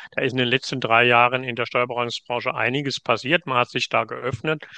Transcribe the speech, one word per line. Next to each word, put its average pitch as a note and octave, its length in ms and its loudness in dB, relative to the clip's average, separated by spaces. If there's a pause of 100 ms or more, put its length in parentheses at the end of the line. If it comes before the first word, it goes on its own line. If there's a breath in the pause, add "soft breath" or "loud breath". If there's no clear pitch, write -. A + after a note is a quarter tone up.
(120)
da - 100 -4
ist C3 100 0
in B2+ 60 -4
den B2 100 2
letzten C3 320 0
drei A#2 260 4
Jahren B2 380 4
in A#2+ 140 -6
der A#2+ 80 -2
Steuerberatungsbranche A#2+ 920 -4
einiges B2+ 460 -2
passiert. B2+ 440 -2
Man C3 120 -2
hat B2 120 2
sich - 200 -4
da A#2 160 0
geöffnet, B2+ 600 -4 (120)